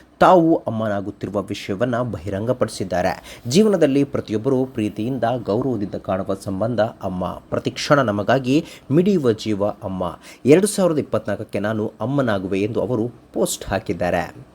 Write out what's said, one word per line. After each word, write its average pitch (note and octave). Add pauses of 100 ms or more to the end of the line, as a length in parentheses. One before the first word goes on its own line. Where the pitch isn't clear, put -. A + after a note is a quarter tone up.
(200)
ತಾವು E3
ಅಮ್ಮನಾಗುತ್ತಿರುವ G2+
ವಿಷಯವನ್ನ A2+
ಬಹಿರಂಗಪಡಿಸಿದ್ದಾರೆ. G2
"ಜೀವನದಲ್ಲಿ D#3
ಪ್ರತಿಯೊಬ್ಬರು B2+
ಪ್ರೀತಿಯಿಂದ, A#2 (200)
ಗೌರವದಿಂದ G#2
ಕಾಣುವ F#2+
ಸಂಬಂಧ G#2
ಅಮ್ಮ. F#2
ಪ್ರತಿಕ್ಷಣ -
ನಮಗಾಗಿ B2 (260)
ಮಿಡಿಯುವ E3
ಜೀವ G#2
ಅಮ್ಮ. F#2 (280)
ಎರಡು F3+
ಸಾವಿರದ F3
ಇಪ್ಪತ್ನಾಲ್ಕಕ್ಕೆ G#2+
ನಾನು G#2+
ಅಮ್ಮನಾಗುವೆ" G#2+
ಎಂದು G#2+
ಅವರು A2
ಪೋಸ್ಟ್ -
ಹಾಕಿದ್ದಾರೆ. F2 (200)